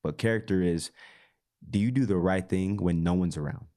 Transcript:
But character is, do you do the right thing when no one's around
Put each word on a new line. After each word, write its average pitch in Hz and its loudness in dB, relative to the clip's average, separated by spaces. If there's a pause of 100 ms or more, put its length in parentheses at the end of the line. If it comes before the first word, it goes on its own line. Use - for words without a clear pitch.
But - -4
character 113 0
is, 85 0 (760)
do 107 0
you 113 2
do 131 2
the 98 2
right 92 2
thing 95 -2
when 87 0
no 87 2
one's 87 0
around 73 -8 (120)